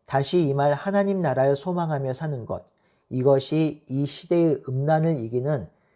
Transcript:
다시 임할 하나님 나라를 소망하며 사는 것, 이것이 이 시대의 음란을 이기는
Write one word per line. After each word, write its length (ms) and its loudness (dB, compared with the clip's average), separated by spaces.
다시 400 2
임할 260 2
하나님 480 0
나라를 360 2
소망하며 580 -4
사는 320 -8
것, 180 -8
이것이 760 2
이 180 -2
시대의 640 0
음란을 500 0
이기는 500 -4